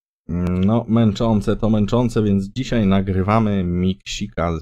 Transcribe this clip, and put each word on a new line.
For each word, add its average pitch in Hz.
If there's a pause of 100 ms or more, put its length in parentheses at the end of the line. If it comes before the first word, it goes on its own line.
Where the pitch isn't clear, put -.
(300)
Mm, 90
no, 110
męczące 110
to 110
męczące, 110
więc 98
dzisiaj 117
nagrywamy 98
miksika 90